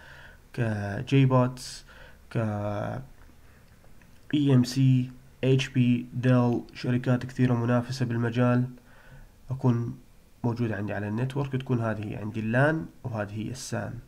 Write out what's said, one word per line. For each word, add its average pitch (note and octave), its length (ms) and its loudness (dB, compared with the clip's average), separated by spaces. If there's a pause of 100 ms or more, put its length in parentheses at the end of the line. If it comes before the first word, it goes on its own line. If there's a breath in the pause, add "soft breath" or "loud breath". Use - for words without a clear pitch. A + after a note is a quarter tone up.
(520 loud breath)
كجي A2 720 2
بوتس، B2+ 580 0 (460 loud breath)
ك - 60 -8 (2000 soft breath)
اي C#3 200 4
ام B2 100 6
سي، B2+ 460 2 (340)
اتش C3 240 2
بي، A#2+ 460 2
ديل، B2 480 2 (120)
شركات B2 520 0
كثيرة B2+ 280 2
منافسة A#2+ 520 0
بالمجال، B2 640 2 (800 loud breath)
أكون B2 480 0 (460)
موجود A#2 280 -2
عندي G2+ 220 -4
على G2+ 140 -4
النتورك. C3 480 -4
تكون B2+ 240 -2
هذه G#2+ 380 -4
عندي G#2+ 220 -6
اللان، C#3 460 2 (180)
وهذه G#2+ 420 -6
هي - 40 -8
السان A2+ 580 -8